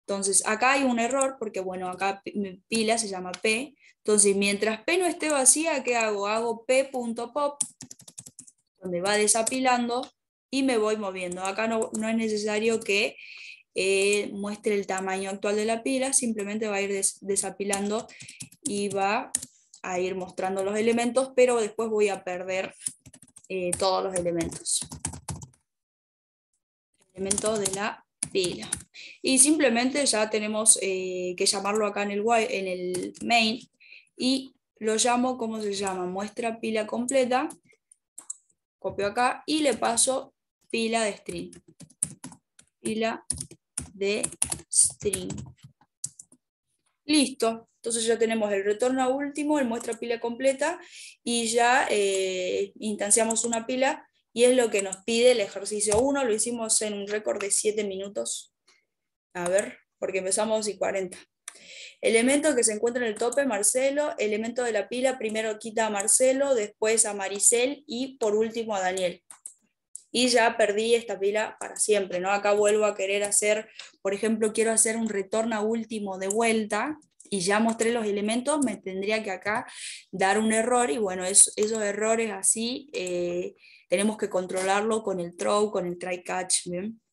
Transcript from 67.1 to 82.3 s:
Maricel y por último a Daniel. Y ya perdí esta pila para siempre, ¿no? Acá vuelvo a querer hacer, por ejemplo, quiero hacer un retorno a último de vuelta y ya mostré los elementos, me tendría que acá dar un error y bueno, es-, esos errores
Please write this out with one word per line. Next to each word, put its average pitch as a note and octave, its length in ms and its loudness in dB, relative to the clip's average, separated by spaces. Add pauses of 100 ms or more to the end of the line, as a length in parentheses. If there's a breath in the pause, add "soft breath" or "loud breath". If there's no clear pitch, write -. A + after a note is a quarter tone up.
Maricel G#3 720 2
y C4 320 -8
por G#3+ 180 2
último A3 400 -2
a F#3+ 40 0
Daniel. F#3 440 -2 (880)
Y B3 160 4
ya A#3 280 6
perdí A3 380 4
esta G#3+ 240 -2
pila G3+ 400 0
para - 180 -10
siempre, F#3+ 440 2
¿no? F#3+ 100 0
Acá G3+ 220 4
vuelvo G#3 320 4
a G#3 100 2
querer G3+ 300 0
hacer, G#3 440 2 (320 loud breath)
por G3 140 -2
ejemplo, G#3+ 380 0
quiero A3 180 2
hacer A3 260 4
un A3+ 120 -2
retorno A3 480 -2
a G#3 40 -2
último G#3+ 580 -4
de F#3+ 100 -4
vuelta A3 720 0 (260)
y G3 160 -2
ya G3+ 180 2
mostré A3+ 340 2
los A#3 140 0
elementos, A#3+ 580 0
me G#3+ 120 -2
tendría G3 460 -4
que G#3 80 -6
acá G#3 360 -4 (460 loud breath)
dar F#3+ 260 4
un A3 140 2
error A#3+ 380 4
y C#4 80 0
bueno, F#3 260 -2
es-, G3 320 6
esos G#3+ 260 0
errores G#3+ 480 2